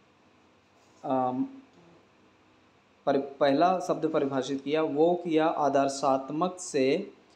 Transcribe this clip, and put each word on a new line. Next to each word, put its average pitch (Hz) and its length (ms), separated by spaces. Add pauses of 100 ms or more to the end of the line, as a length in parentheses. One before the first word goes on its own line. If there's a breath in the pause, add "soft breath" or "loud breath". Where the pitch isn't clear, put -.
(1040)
अम, 131 420 (1600)
परि-, 139 160
पहला 160 580
शब्द 156 260
परिभाषित 139 540
किया, 151 220
वो 156 320
किया 160 320
आदर्शात्मक 143 1120
से 143 520 (240 soft breath)